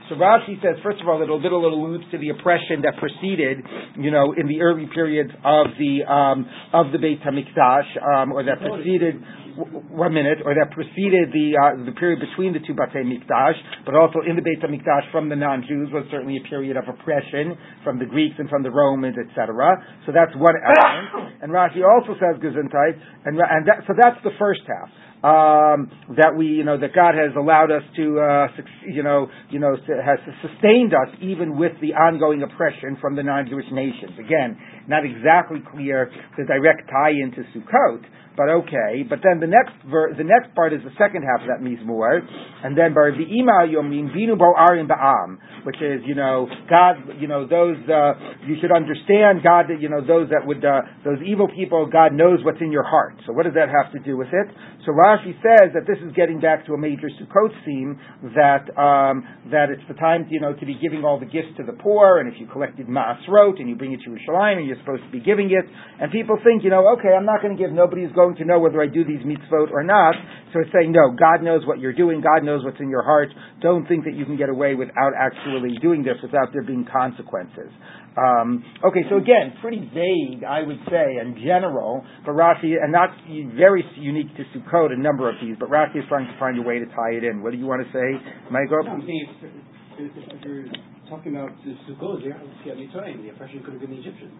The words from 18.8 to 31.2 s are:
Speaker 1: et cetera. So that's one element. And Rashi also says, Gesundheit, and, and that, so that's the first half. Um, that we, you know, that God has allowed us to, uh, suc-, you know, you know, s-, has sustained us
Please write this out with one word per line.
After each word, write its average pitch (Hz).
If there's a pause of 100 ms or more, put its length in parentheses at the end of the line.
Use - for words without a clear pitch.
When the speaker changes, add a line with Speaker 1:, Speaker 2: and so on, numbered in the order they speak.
Speaker 1:
et 113
cetera. 123 (260)
So -
that's 165
one 156
element. -
And 156
Rashi 180
also 226
says, 170
Gesundheit, 151 (260)
and, 151
and 160
that, -
so 196
that's 240
the -
first 202
half. 90 (320)
Um, 151 (320)
that 156
we, 160
you 151
know, 147
that 143
God 170
has 151
allowed 156
us 156
to, 151
uh, 143
suc-, -
you 143
know, 143 (240)
you 143
know, 139
s-, -
has 139 (240)
sustained 220
us 139